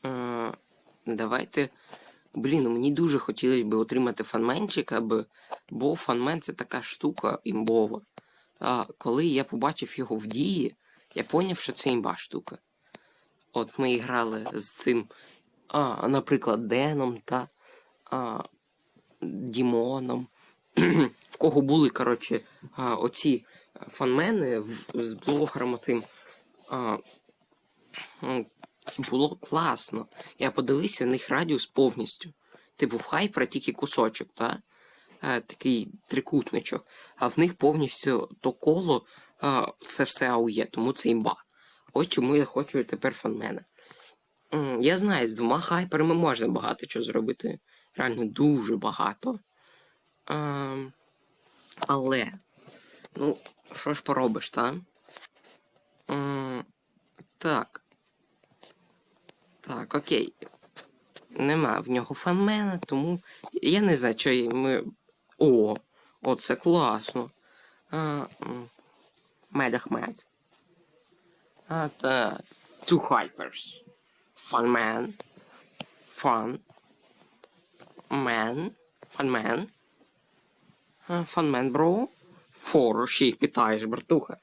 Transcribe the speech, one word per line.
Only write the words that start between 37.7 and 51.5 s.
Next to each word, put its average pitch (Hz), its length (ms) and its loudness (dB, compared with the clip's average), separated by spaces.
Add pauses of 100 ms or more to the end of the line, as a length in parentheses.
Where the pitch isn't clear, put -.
то 131 100 0
коло, 160 540 2 (360)
а, 139 260 2 (120)
це - 240 2
все 127 260 2
А 123 80 4
О 117 120 4
Е, 107 160 0
тому 123 280 -2
це - 160 0
імба. 117 260 2 (580)
Ось 156 140 2
чому 135 280 2
я 147 100 4
хочу 139 380 -2
тепер 135 300 -2
фанмена. 110 480 -6 (920)
М, 135 280 -2
я 160 160 4
знаю, 185 300 2
з 110 60 -2
двома 120 260 2
хайперами 170 540 2
можна 143 340 2
багато 113 400 -4
чого 117 180 -4
зробити. 113 540 -4 (360)
Реально 120 300 -2
дуже 117 520 2
багато. 113 600 -2 (880)
Ем, 139 640 -6 (920)